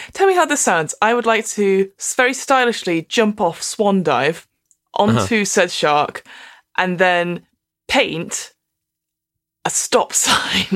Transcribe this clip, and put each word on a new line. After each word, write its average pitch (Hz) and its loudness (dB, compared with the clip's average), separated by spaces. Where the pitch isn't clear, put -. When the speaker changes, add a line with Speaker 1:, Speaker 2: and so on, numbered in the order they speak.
Speaker 1:
tell 392 0
me 381 4
how 349 2
this 285 -2
sounds. 170 0
I 226 2
would 240 0
like 220 0
to 196 2
s-, - -8
very 262 2
stylishly 240 0
jump 214 0
off, 170 -2
swan 196 0
dive 151 0
onto 208 2
Speaker 2:
Uh-huh. 208 2
Speaker 1:
said 185 0
shark, 147 0
and 180 -2
then 175 0
paint 175 -4
a - -2
stop - -2
<laughs> - -6
sign - -2